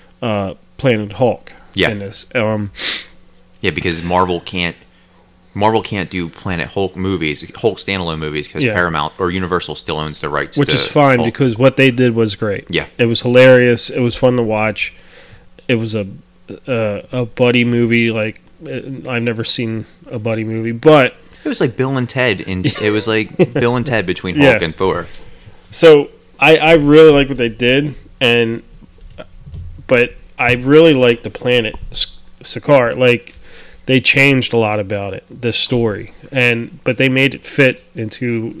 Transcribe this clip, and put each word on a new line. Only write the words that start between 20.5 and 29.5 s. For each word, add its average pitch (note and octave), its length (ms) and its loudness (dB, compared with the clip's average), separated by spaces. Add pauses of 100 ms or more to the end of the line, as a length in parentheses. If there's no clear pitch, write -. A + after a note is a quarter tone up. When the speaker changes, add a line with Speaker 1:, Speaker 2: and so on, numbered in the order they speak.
Speaker 1:
but C3 420 4 (300)
Speaker 2:
It D#4 40 -4
was C4 120 -4
like C#3 160 -2
Bill C3+ 200 -2
and B2 120 -4
Ted B2 320 -2
in, F#2 240 -6 (160)
it G#2+ 100 0
was G#2+ 160 -2
like A2 460 -2
Speaker 1:
<laughs> - 20 -
Speaker 2:
Bill A#2+ 220 0
and A#2+ 100 -2
Ted A2 200 -2
between F2+ 300 -6
Speaker 1:
Yeah. C#3 160 4
Speaker 2:
Hulk G#2 100 0
and D#2+ 140 -4
Thor. F2 300 -2 (640)
Speaker 1:
So, D3+ 380 6 (320)
I, D#3 160 6
I D#3 180 4
really D3+ 380 8
like C#3+ 160 4
what C3+ 100 -6
they A#2 100 0
did, B2 460 0 (260)
and, A#2 420 2 (1200)